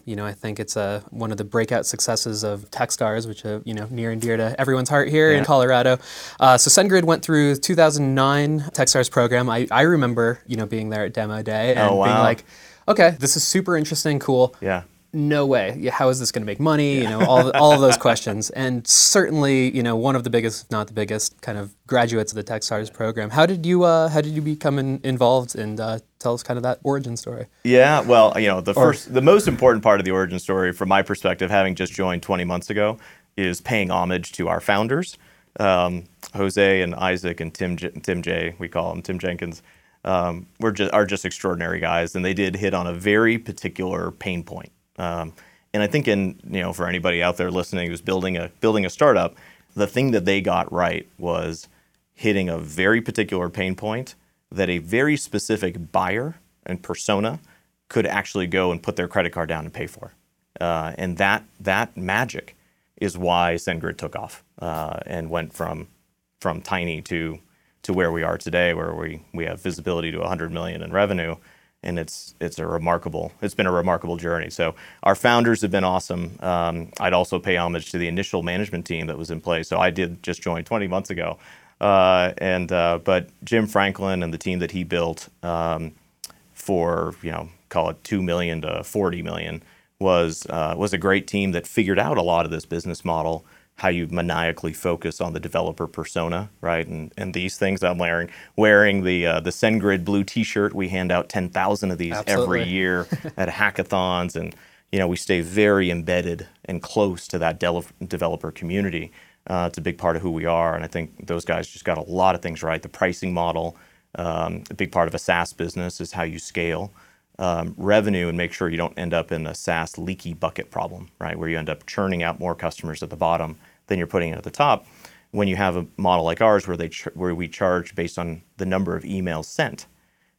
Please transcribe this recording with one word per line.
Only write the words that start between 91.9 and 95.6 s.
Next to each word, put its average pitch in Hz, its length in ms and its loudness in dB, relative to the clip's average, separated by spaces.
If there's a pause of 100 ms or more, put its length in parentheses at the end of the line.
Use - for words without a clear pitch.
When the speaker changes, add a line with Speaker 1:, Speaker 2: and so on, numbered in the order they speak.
Speaker 2:
out 131 220 0
a - 20 2
lot 85 240 2
of 80 60 -8
this 80 160 -8
business 85 360 -8
model, 82 400 -2 (340)
how 95 100 -2
you 87 240 0
maniacally 82 640 -4
focus 82 460 -4
on 85 140 -6
the 80 60 -6
developer 82 480 -4